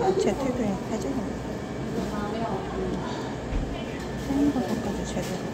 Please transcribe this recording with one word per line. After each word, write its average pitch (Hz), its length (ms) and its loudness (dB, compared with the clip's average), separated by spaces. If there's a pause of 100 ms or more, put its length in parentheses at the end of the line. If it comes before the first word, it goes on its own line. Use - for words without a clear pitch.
야채 381 200 6 (120)
되게 240 360 2 (180)
해주네. 269 240 0 (3000)
생버섯까지 - 800 2
제대로. 180 360 -2 (100)